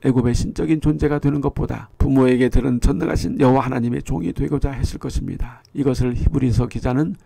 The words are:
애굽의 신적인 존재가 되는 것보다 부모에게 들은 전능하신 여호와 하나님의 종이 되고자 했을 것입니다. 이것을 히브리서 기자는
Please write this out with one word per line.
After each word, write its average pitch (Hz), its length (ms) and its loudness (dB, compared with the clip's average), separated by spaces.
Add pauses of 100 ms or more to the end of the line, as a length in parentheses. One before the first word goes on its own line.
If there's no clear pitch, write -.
애굽의 120 300 2
신적인 156 460 0
존재가 151 400 0
되는 143 200 0
것보다 127 580 -4
부모에게 127 500 4
들은 123 320 2
전능하신 - 580 0
여호와 135 280 4
하나님의 127 360 -2
종이 165 300 -4
되고자 139 400 -2
했을 - 260 -4
것입니다. - 640 -8 (120)
이것을 127 420 0
히브리서 120 500 2
기자는 135 480 -2 (120)